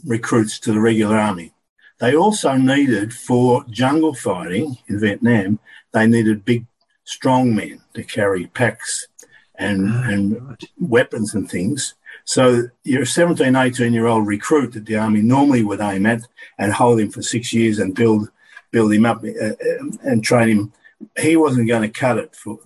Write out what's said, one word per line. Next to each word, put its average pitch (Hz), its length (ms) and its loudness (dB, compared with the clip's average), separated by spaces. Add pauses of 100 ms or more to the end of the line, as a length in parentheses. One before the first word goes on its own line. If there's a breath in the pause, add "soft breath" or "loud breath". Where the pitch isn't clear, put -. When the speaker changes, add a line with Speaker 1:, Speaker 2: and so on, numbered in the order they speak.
Speaker 1:
recruits 113 560 -2
to 113 120 -2
the 107 80 2
regular 110 360 2
army. 98 360 -2 (460 soft breath)
They 123 180 2
also 170 400 2
needed, 131 560 2
for 123 580 0
jungle 143 440 0
fighting 101 640 -6 (100)
in 101 120 -4
Vietnam, 107 580 0 (340 loud breath)
they 110 140 2
needed 110 380 2
big, 117 220 -2 (380)
strong 127 500 0
men - 280 -8 (120)
to 117 80 -12
carry 98 440 -2
packs - 600 -4 (480 soft breath)
and, 98 340 -2
Speaker 2:
Ah, 120 200 -2
Speaker 1:
and 101 400 -4
Speaker 2:
right. - 160 -18 (140)
Speaker 1:
weapons 120 560 -2
and 92 160 -6
things. 117 440 -6 (300 loud breath)
So 123 400 2 (180)
your 135 240 0
seventeen, 151 500 2
eighteen-year-old 117 720 0
recruit 113 460 0
that 107 140 -14
the 107 100 -4
army 107 260 0
normally 131 400 4
would 101 180 -4
aim 98 260 -2
at 117 160 0 (360 loud breath)
and 101 140 -2
hold 120 280 4
him 104 100 -2
for 113 120 -12
six 120 300 -4
years 113 260 2
and 95 160 -4
build, 107 340 2 (440 loud breath)
build 110 200 2
him 104 140 4
up, 110 180 -2
uh, 107 40 -8
uh, 107 260 -6 (480)
and 262 220 0
train 113 240 2
him, 104 240 0 (460 soft breath)
he 160 180 2
wasn't 131 320 2
gonna 113 200 0
cut 120 300 -2
it. - 160 -10
For, - 320 -16